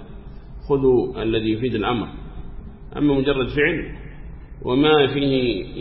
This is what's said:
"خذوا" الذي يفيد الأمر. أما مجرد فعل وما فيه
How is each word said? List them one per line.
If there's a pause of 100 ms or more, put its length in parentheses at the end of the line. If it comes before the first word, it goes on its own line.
(680)
"خذوا"
الذي
يفيد
الأمر. (880)
أما
مجرد
فعل (680)
وما
فيه (160)